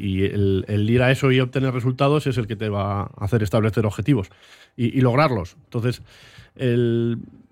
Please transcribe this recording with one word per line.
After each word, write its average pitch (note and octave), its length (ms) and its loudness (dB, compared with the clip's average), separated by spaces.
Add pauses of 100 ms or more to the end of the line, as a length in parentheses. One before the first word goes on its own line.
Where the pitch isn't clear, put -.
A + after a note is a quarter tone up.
y F#2+ 200 0
el, G2 420 0
el G#2 220 0
ir B2 120 4
a B2+ 80 4
eso C3 220 2
y C3 80 2
obtener B2+ 320 -2
resultados C3 540 0
es B2 100 -2
el A2+ 100 -2
que G#2+ 100 -8
te G#2+ 120 -4
va G2+ 360 -2
a - 60 -12 (140)
hacer G#2+ 180 0
establecer A2 440 2
objetivos G#2 420 0 (480)
y, A#2+ 220 -2
y - 20 4
lograrlos. B2 640 2
Entonces, A#2+ 380 -4 (540)
el, A#2 600 0 (360)